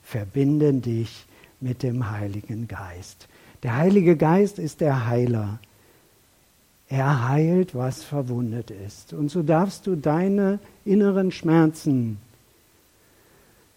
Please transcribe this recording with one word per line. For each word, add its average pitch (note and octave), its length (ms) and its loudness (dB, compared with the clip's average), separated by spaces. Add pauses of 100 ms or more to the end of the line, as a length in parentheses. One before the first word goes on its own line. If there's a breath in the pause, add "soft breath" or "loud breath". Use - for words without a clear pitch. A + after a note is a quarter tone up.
„Verbinde C#3 720 0
dich A#2 520 -4 (340 soft breath)
mit B2+ 240 -6
dem A#2+ 260 -2
Heiligen G#2 580 -8
Geist.“ F#2 600 -16 (340 loud breath)
Der A#2+ 160 -4
Heilige F3 400 6
Geist F#3 400 2
ist E3 240 -8
der C3+ 240 0
Heiler. A#2 540 0 (1300 soft breath)
Er C3+ 400 0
heilt, E3 460 2
was B2+ 280 -4
verwundet A#2+ 680 -4
ist. G2+ 420 -16
Und D3 160 -4
so F3 140 -2
darfst E3 420 0
du F#3 100 -2
deine F#3+ 600 0 (260 loud breath)
inneren G3 480 2
Schmerzen D#3 840 2 (1600 soft breath)